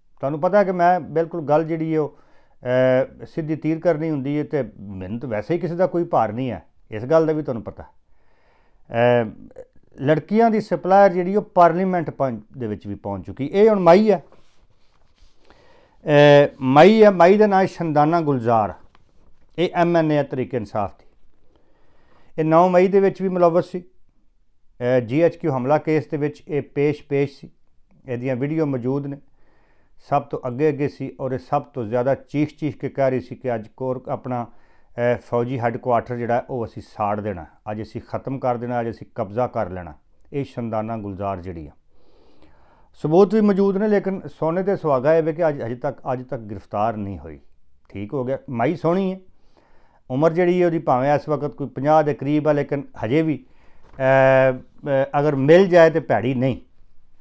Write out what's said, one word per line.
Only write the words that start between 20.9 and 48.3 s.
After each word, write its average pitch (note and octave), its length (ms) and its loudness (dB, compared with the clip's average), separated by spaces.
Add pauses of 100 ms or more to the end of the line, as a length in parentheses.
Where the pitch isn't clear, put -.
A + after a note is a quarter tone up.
ਦੀ। - 60 -20 (1300)
ਇਹ D#3+ 60 0
ਨੌ D#3+ 240 4
ਮਈ F3+ 200 4
ਦੇ G3 120 2
ਵਿੱਚ F#3+ 220 0
ਵੀ F#3+ 60 -2
ਮੁਲਵਸ F3 420 2
ਸੀ। F3+ 100 -10
ਅਹ, - 1200 -6
ਜੀ A#2+ 200 -2
ਐਚ E3 160 2
ਕਿਊ D#3+ 160 -4
ਹਮਲਾ C3 260 0
ਕੇਸ D3+ 280 -2
ਦੇ D#3+ 100 -6
ਵਿੱਚ D3 320 -6
ਇਹ D3 140 -4
ਪੇਸ਼, D3 460 -4
ਪੇਸ਼ C#3 320 -4
ਸੀ। - 100 -20 (580)
ਇਹਦੀਆਂ B2 280 -4
ਵੀਡੀਓ D3+ 300 -4
ਮੌਜੂਦ C3+ 400 -4
ਨੇ। C#3+ 100 -10 (920)
ਸਭ C#3+ 120 0
ਤੋਂ - 240 -10
ਅੱਗੇ B2+ 220 -2
ਅੱਗੇ C#3 200 -2
ਸੀ C3+ 320 -12
ਔਰ C3 120 -6
ਇਹ C3 60 -4
ਸਭ C#3+ 240 -4
ਤੋਂ - 220 -10
ਜ਼ਿਆਦਾ B2 300 -2
ਚੀਖ D3 420 -6
ਚੀਖ D3+ 200 -8
ਕੇ C#3 120 -10
ਕਹਿ C3+ 220 -2
ਰਹੀ B2+ 100 -2
ਸੀ B2+ 140 -14
ਕਿ B2 200 -6
ਅੱਜ A2 220 -8
ਕੋਰ-, B2+ 320 -8
ਆਪਣਾ, B2+ 360 -8
ਅਹ, - 760 -6
ਫੌਜੀ A#2+ 400 -4
ਹੈੱਡਕੁਆਟਰ A#2+ 560 -2
ਜਿਹੜਾ A#2+ 340 -4
ਉਹ A#2+ 160 -6
ਅਸੀਂ A2 220 -16
ਸਾੜ G#2 320 -4
ਦੇਣਾ, F#2+ 260 -8 (240)
ਅੱਜ G#2+ 120 -8
ਅਸੀਂ G#2+ 260 -12
ਖਤਮ B2+ 300 -8
ਕਰ B2 180 -4
ਦੇਣਾ, A#2+ 240 -6
ਅੱਜ A#2 100 -6
ਅਸੀਂ G#2+ 240 -14
ਕਬਜ਼ਾ A2+ 320 -4
ਕਰ A2 240 -6
ਲੈਣਾ। F2+ 240 -12 (380)
ਇਹ C#3+ 120 -8
ਸ਼ੰਦਾਨਾ A2+ 520 -8
ਗੁਲਜ਼ਾਰ G2 440 -8
ਜਿਹੜੀ E2 260 -14
ਆ, C#2+ 40 -20 (1200)
ਸਬੂਤ F3+ 400 2
ਵੀ A3 60 2
ਮੌਜੂਦ G3 360 2
ਨੇ, G#3+ 120 -2
ਲੇਕਿਨ F#3+ 380 -2
ਸੋਨੇ D#3+ 340 -4
'ਤੇ F#3+ 160 -2
ਸੁਹਾਗਾ D3 400 0
ਇਹ E3 60 4
ਵੇ D#3+ 100 -2
ਕਿ E3 160 -2
ਅੱਜ, C#3+ 140 -4
ਅਜੇ A#2+ 120 -6
ਤੱਕ, B2+ 280 -8 (100)
ਅੱਜ B2+ 120 -8
ਤੱਕ B2+ 180 -12
ਗ੍ਰਿਫਤਾਰ G#2+ 540 -6
ਨਹੀਂ G2 220 -8
ਹੋਈ। D2+ 220 -16 (480)
ਠੀਕ G#2 260 -10
ਹੋ C3 100 -4
ਗਿਆ, C3 140 -6 (120)